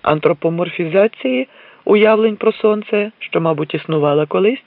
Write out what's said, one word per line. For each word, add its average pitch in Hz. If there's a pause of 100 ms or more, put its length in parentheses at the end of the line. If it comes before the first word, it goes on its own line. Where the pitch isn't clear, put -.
антропоморфізації 170 (360)
уявлень 214
про 220
сонце, 208
що, -
мабуть, 160
існувала 151
колись, 196